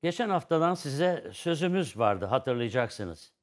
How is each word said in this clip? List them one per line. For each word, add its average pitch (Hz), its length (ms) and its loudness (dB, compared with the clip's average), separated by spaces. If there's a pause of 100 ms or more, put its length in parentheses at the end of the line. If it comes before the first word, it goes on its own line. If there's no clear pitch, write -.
geçen - 280 0
haftadan 170 440 2
size 160 600 -2
sözümüz 170 640 -2
vardı, 101 280 2
hatırlayacaksınız. 117 1160 -2